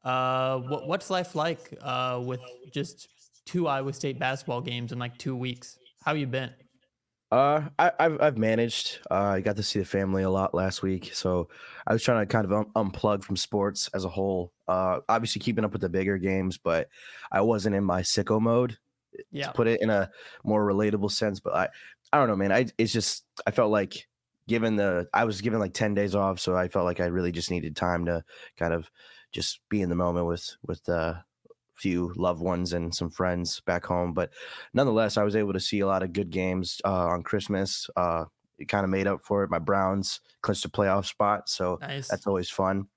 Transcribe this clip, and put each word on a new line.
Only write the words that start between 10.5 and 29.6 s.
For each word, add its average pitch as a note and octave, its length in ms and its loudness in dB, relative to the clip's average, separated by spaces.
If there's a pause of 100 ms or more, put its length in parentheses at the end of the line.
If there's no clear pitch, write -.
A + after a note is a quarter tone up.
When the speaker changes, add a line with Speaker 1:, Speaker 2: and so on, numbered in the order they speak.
Speaker 2:
last F#2 260 0
week, F#2+ 320 -2
so F2+ 340 0 (380)
I - 80 2
was A2+ 80 2
trying A2 240 2
to - 0 -
kind G#2+ 200 2
of F2+ 80 -2
un-, G#2+ 220 0
unplug G2+ 480 0
from G2 140 -4
sports G2+ 560 -2
as F#2+ 100 -4
a F2+ 60 -4
whole. F#2+ 420 -2 (160)
Uh, F#2 400 0
obviously A2+ 340 0
keeping A2 220 0
up G2+ 100 -2
with G#2 80 -4
the F#2 80 -2
bigger F#2+ 280 0
games, F#2+ 400 0
but E2 320 0 (420)
I G2 100 2
wasn't G#2+ 340 2
in G2 80 2
my F#2 180 2
sicko A2 400 2
mode, A#2 380 2 (520)
Speaker 1:
Yeah. C#3 160 -6
Speaker 2:
to - 60 -10
put A2+ 140 2
it A2+ 120 2
in A2 120 2
a G2 180 2 (340)
more G#2+ 240 2
relatable G2+ 440 2
sense. G#2 280 -2
But F#2 160 -4
I, F2+ 140 2 (420)
I D3 60 6
don't C3+ 100 6
know, G#2+ 80 2
man. G2 160 2
I, A#2+ 160 4 (100)
it's A2+ 160 2
just, - 320 0 (220)
I G#2 40 0
felt A2 200 4
like G2+ 360 -2 (400)
given A2+ 280 2
the, F#2 380 2
I A2+ 120 4
was G2 160 -4
given, A2+ 180 0
like, F#2+ 140 -2
ten G#2 220 0
days G2+ 180 0
off, G2 260 2
so F#2 160 0
I F#2 120 2
felt F2+ 180 0
like F2 140 0
I F2+ 60 2
really F2 260 0
just E2 180 -4
needed D#2 260 -4
time F2 300 0
to E2+ 180 -2 (320)
kind E2 160 -2
of E2 200 -4 (400)
just - 380 -4